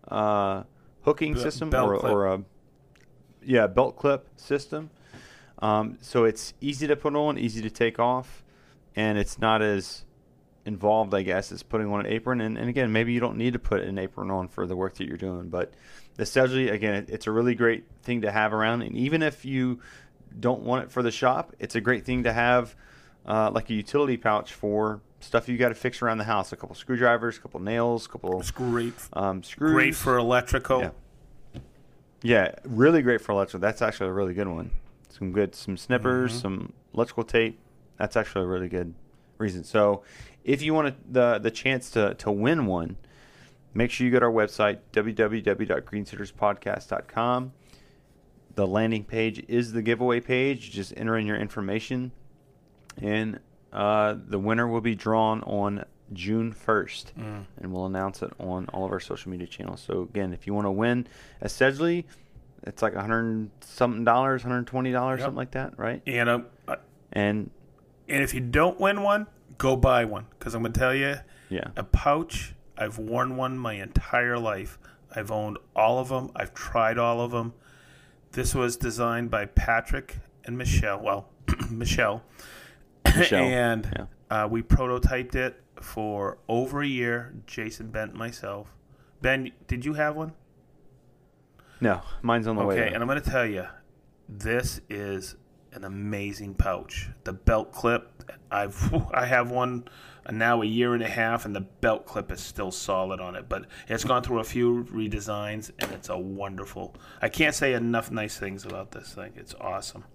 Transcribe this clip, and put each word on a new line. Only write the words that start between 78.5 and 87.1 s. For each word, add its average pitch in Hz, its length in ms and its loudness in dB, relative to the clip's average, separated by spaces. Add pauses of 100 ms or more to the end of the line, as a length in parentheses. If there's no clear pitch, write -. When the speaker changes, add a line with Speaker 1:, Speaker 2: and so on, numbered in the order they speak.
Speaker 2:
was 123 220 2
designed 117 540 0
by 104 140 0
Patrick - 720 0 (280)
and 123 120 -6
Michelle. 107 440 2
Well, 98 280 -2 (180)
<clears throat> - 220 -2
Michelle. 117 540 0 (840)
Speaker 1:
Michelle. 110 380 6
Speaker 2:
And, 117 520 2
Speaker 1:
Yeah. - 100 -6 (380)
Speaker 2:
uh, 104 40 0
we 113 140 0
prototyped 123 720 2
it 127 260 -2 (200)
for 104 560 -4 (100)
over 127 340 0
a 143 60 -2
year, 120 460 -4 (120)